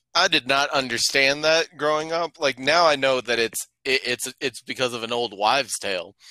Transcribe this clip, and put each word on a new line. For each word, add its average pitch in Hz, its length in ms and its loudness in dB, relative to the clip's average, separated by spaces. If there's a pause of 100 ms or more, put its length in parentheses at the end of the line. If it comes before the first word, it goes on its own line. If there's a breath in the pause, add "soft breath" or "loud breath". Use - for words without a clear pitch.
(140)
I 180 140 4
did 151 180 0
not 139 240 2
understand 135 720 0
that 156 340 2
growing 151 360 -2
up. 165 260 -4
Like, 135 220 -2
now 160 260 4
I 147 80 4
know 135 260 2
that 117 200 0
it's, - 260 -4 (180)
it, 131 220 2
it's, 123 340 -4
it's 135 220 -6
because 120 320 -4
of 113 80 -6
an 113 100 -6
old 117 240 -4
wives' 110 440 0
tale. 95 340 -6 (160 loud breath)